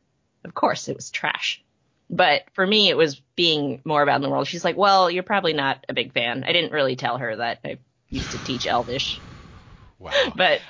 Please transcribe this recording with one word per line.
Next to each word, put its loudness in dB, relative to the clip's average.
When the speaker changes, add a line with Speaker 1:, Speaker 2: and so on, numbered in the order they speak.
Speaker 1:
of -16
course 0
it -6
was -14
trash." -4
But 4
for 0
me, 4
it 2
was 2
being 0
more 4
about 4
in -2
the -2
world. 0
She's -6
like, -2
"Well, 4
you're -2
probably 0
not -2
a -6
big -4
fan." -2
I -2
didn't 0
really 0
tell -2
her -6
that -4
I -10
used -8
to -8
teach -6
Elvish. -2
Speaker 2:
Wow. -14
Speaker 1:
But 2